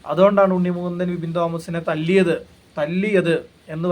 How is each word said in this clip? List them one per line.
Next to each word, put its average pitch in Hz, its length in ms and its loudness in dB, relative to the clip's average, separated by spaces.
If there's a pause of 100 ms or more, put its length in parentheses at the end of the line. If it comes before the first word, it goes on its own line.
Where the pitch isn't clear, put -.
(120)
അതുകൊണ്ടാണ് 196 460 4
ഉണ്ണി 180 200 0
മുകുന്ദൻ 175 380 -6
വിപിൻ 165 240 -6
തോമസിനെ 170 420 -4 (100)
തല്ലിയത്, 165 440 2 (440)
തല്ലിയത് 175 560 0 (380)
എന്ന് 165 180 -6